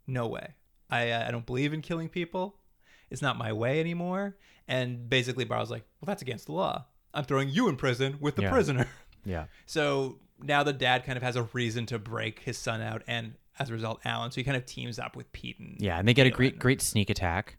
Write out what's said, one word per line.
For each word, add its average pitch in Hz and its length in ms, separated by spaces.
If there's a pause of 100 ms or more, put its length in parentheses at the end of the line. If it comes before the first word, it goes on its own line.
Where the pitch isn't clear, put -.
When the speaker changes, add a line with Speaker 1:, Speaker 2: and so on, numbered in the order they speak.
Speaker 1:
no 123 200
way. - 260 (360)
I, 120 220
uh, 117 160
I 120 40
don't 117 140
believe 139 280
in 156 80
killing 165 280
people. 185 480 (520)
It's 131 120
not 127 160
my 113 160
way 117 280
anymore." 180 560 (300)
And 123 420
basically 123 360
Barlow's 113 240
like, 117 140 (160)
"Well, 147 80
that's 202 140
against 120 240
the 147 80
law. 175 320 (280)
I'm 143 120
throwing 135 240
you 214 180
in 151 80
prison 135 460
with 147 160
the 104 60
Speaker 2:
Yeah. 98 80
Speaker 1:
prisoner." 147 400
<laughs> - 60 (280)
Speaker 2:
Yeah. 85 200 (220)
Speaker 1:
So 139 500 (240)
now 143 220
the 147 100
dad 127 320
kind 131 120
of 117 40
has 123 140
a 123 80 (100)
reason 120 340
to 117 120
break 110 400
his - 180
son 113 240
out, 110 260
and 117 260 (260)
as 135 100
a 113 40
result, 113 300
Alan. 117 280
So - 60
he 131 60
kind 135 140
of 127 80
teams 120 320
up 120 180
with 123 160
Pete - 280
and - 200
Speaker 2:
Yeah, 87 200
and 98 80
they 120 80
get 135 100
a 131 40
Speaker 1:
Galen. 123 80
Speaker 2:
great, 127 220
great 127 220
sneak - 300
attack. 92 480